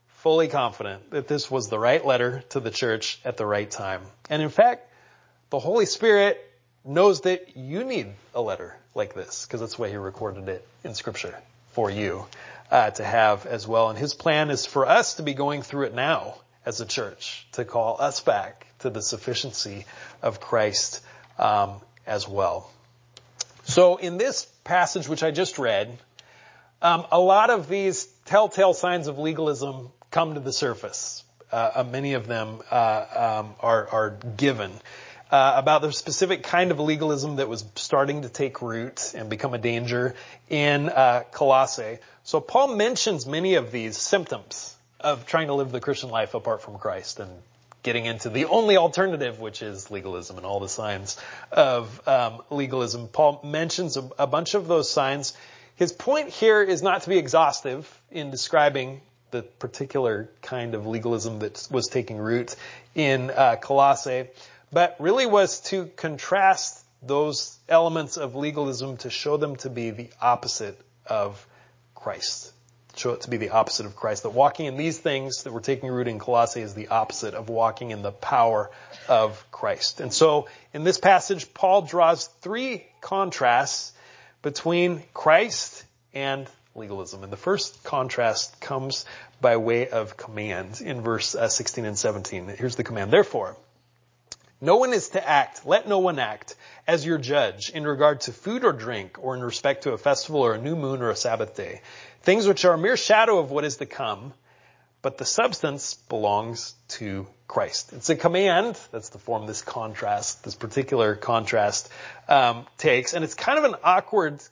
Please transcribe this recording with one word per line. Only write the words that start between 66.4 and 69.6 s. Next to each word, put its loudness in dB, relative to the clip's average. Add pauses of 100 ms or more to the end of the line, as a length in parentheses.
those -2 (100)
elements 4
of -6
legalism -4
to -10
show -2
them -2
to -8